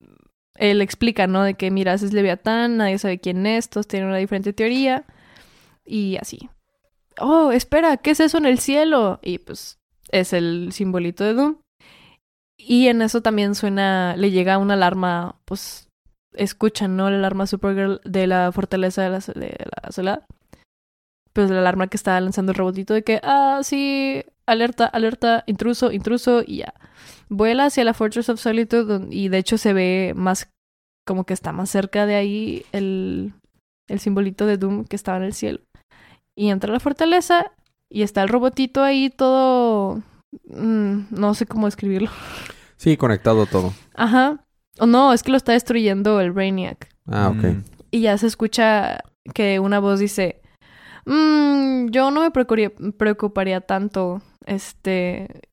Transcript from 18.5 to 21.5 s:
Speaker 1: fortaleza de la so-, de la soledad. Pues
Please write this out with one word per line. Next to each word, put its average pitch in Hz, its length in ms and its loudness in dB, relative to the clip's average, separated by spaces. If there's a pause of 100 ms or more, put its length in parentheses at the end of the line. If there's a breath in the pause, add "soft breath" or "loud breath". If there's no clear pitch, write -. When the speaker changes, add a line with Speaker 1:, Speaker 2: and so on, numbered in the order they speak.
Speaker 1:
fortaleza 190 500 -2
de 185 80 -2
la 190 100 -4
so-, - 120 -14
de - 240 -10 (260)
la - 80 -14
soledad. 196 340 -4 (1080 soft breath)
Pues 202 180 2